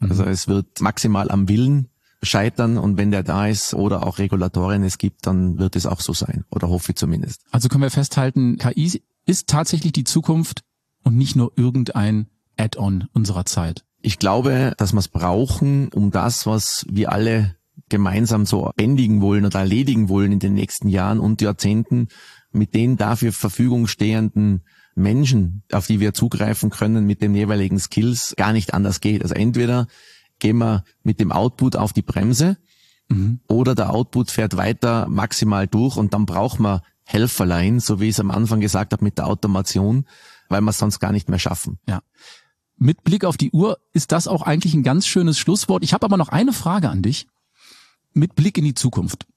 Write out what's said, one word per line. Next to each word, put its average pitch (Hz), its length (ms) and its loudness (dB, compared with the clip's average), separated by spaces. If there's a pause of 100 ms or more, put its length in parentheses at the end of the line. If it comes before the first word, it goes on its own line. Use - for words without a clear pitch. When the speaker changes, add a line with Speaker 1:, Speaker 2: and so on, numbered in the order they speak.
Speaker 1:
Mhm. 95 100 0
Speaker 2:
Also 98 140 2
es 92 240 -2
wird 98 320 -2
maximal 98 500 0
am 98 180 2
Willen 127 400 2 (320)
scheitern 113 580 0
und 101 180 0
wenn 101 160 2
der 98 100 0
da 95 240 -2
ist 107 280 -4
oder 98 300 -2
auch 92 140 -4
Regulatorien 95 640 0
es 95 160 -4
gibt, - 300 -6
dann 92 300 0
wird 92 180 -2
es 87 100 -2
auch - 140 -4
so - 120 -6
sein - 380 -6
oder - 180 -4
hoffe 90 220 -2
ich - 60 -4
zumindest. - 460 -4 (100)
Speaker 1:
Also 120 160 0
können 139 140 2
wir 135 100 -2
festhalten, 131 680 0
K 123 160 -2
I 165 280 -2 (220)
ist - 220 -2
tatsächlich 160 460 0
die 143 100 -2
Zukunft 160 640 -2 (400)
und 117 120 2
nicht 135 200 2
nur 120 180 2
irgendein 113 720 0 (300)
Add-on 98 560 -2
unserer 98 320 0
Zeit. 82 400 -4 (160)
Speaker 2:
Ich 98 180 -4
glaube, 127 600 2
dass 95 140 0
wir's 101 140 2
brauchen, 131 840 0
um 101 200 0
das, 98 340 -2
was 110 460 -2
wir 101 220 0
alle 107 420 0 (340)
gemeinsam 104 580 0
so 92 280 0
bändigen 110 460 2
wollen 101 260 4
oder 98 140 0
erledigen 110 480 2
wollen 98 240 2
in 98 80 2
den 98 140 2
nächsten 101 340 -2
Jahren 98 320 2
und 107 200 0
Jahrzehnten, 110 680 0 (420)
mit 104 240 0
den 120 220 2
dafür 110 360 0
Verfügung 120 540 0
stehenden 104 760 0 (340)
Menschen, 101 760 2
auf - 160 -2
die 107 140 2
wir 104 140 0
zugreifen 107 560 -2
können, 107 360 0
mit 101 160 0
den 101 140 2
jeweiligen 101 420 0
Skills, 117 580 -2
gar 101 160 0
nicht 110 220 0
anders 95 260 0
geht. 107 220 0
Also - 120 -4
entweder 120 520 0 (540)
gehen 110 180 2
wir 113 260 0 (180)
mit - 160 0
dem 101 140 0
Output 117 420 0
auf - 180 -2
die 104 100 0
Bremse 127 560 0 (500)
Speaker 1:
Mhm. 107 400 0
Speaker 2:
oder 123 260 2
der 101 180 0
Output 123 380 0
fährt 104 260 -2
weiter 113 520 0
maximal 101 580 0
durch 120 300 0
und 104 180 0
dann 104 120 0
braucht 98 340 -2
man 101 200 0 (240)
Helferlein, 104 760 2
so 101 200 -2
wie 107 40 0
ich 110 60 2
es 107 100 -2
am 98 100 0
Anfang 110 300 0
gesagt 98 320 -2
habe 107 100 -2
mit 101 160 0
der - 80 -2
Automation, 101 800 0 (440)
weil 98 120 0
wir 107 100 2
es - 80 -4
sonst 107 220 -2
gar 98 120 -2
nicht 104 160 -2
mehr 90 100 0
schaffen. - 400 -6 (100)
Speaker 1:
Ja. 92 140 -4 (760)
Mit 135 260 2
Blick 196 220 0
auf 170 120 0
die 139 140 -2
Uhr 202 280 0 (140)
ist - 200 -2
das 165 160 0
auch 156 140 -2
eigentlich 156 320 0
ein 147 80 2
ganz 139 240 2
schönes 170 320 2
Schlusswort. 185 440 0
Ich - 120 -2
habe 233 120 0
aber 196 100 2
noch - 120 0
eine 233 240 2
Frage 185 380 -2
an 95 120 -2
dich. 123 240 -2 (840)
Mit 156 220 2
Blick 180 240 2
in 151 60 2
die 143 100 0
Zukunft. - 520 -2 (100)